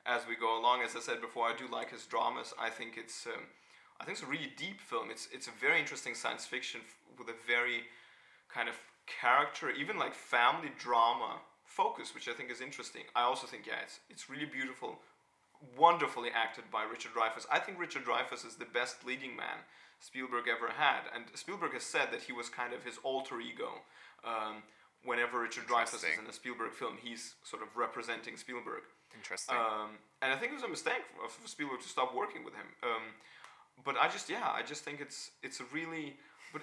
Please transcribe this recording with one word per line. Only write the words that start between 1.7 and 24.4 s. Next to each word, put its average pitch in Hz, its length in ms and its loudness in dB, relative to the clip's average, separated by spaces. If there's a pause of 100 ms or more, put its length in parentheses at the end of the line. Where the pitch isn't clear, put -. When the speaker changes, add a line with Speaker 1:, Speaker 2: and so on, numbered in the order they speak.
Speaker 1:
like 120 200 -4
his 113 140 -12
dramas. 120 540 6
I 113 100 4
think 113 280 -4
it's, - 300 -8
um, 113 160 -2 (580)
I - 20 -12
think 190 140 -4
it's 143 100 -6
a - 20 -6
really 139 280 -2
deep 190 240 -6
film. 113 280 -2
It's, 113 220 -8
it's 123 160 -8
a 120 40 -10
very 139 280 4
interesting 135 360 -2
science - 300 -2
fiction 123 380 -4
f-, - 120 -18 (220)
with 120 120 -8
a 113 80 -8 (100)
very 120 360 4 (680)
kind 117 140 0
of 117 80 -4 (320)
character, 139 640 4
even, 156 280 -2
like, 143 160 0
family 139 640 4
drama 117 600 4 (280)
focus, - 480 0
which - 160 -8
I 120 40 -2
think 123 180 -8
is 120 100 -8
interesting. 127 400 -8 (140)
I 120 80 6
also 131 240 4
think, 107 180 -10
yeah, 117 180 -2
it's, - 160 -12 (100)
it's - 200 -14
really 143 160 -6
beautiful, 131 540 -6 (800)
wonderfully 147 560 8
acted 113 380 2
by 110 120 2
Richard 117 300 -6
Dreyfuss. 117 380 2
I 156 80 6
think 190 200 -4
Richard 160 260 -4
Dreyfuss 120 400 0
is 113 100 -12
the 120 100 -10
best 123 400 -2
leading 131 300 -6
man - 300 -6 (340)
Spielberg 123 500 -4
ever 117 280 0
had, 143 240 6 (140)
and 117 180 -8
Spielberg 170 400 -4
has 127 100 -6
said 139 280 0
that - 120 -2
he 131 100 -8
was 120 160 -6
kind 120 240 -4
of 123 100 -8
his 120 200 -8
alter 131 360 -2
ego. 117 420 -6 (440)
Um, 110 380 -4 (420)